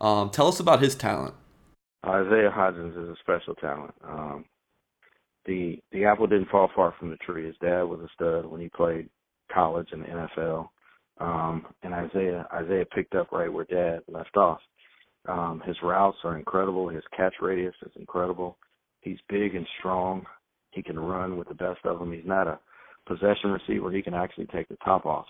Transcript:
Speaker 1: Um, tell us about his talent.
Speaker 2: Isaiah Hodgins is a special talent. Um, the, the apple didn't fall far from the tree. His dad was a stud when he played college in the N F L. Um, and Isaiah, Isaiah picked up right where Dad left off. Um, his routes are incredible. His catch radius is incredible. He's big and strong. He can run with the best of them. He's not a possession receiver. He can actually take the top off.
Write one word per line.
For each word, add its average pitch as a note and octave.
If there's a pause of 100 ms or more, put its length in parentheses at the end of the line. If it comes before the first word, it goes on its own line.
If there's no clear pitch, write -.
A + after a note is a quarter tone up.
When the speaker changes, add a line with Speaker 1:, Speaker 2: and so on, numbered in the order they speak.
Speaker 1:
Um, G#2
tell D3
us F3+
about E3
his C3
talent. D2+ (680)
Speaker 2:
Isaiah G2
Hodgins F2
is E2+
a E2+
special -
talent. D2
Um, D2+ (1000)
the, F2 (120)
the G2+
apple G#2
didn't G2
fall G2
far F2
from F2
the D#2+
tree. E2
His D#2+
dad F2
was E2+
a E2
stud E2
when E2
he E2+
played E2 (440)
college E2+
in D#2+
the D#2+
N E2+
F D#2+
L. E2 (460)
Um, E2 (180)
and F2+
Isaiah, F2
Isaiah E2+
picked -
up F2+
right E2+
where E2
Dad E2+
left E2
off. F2 (720)
Um, E2+
his F2
routes F#2+
are E2+
incredible. F#2
His E2 (120)
catch F#2
radius F2+ (100)
is -
incredible. F2+ (440)
He's F#2 (100)
big G2+
and E2+ (100)
strong. F#2 (460)
He F#2+
can D#2+
run F2+
with E2+
the F2+
best F2+
of F2
them. E2+
He's E2
not F#2+
a D#2 (480)
possession G2+
receiver. F#2+
He G2
can F2
actually F2
take E2
the -
top F#2
off. D2+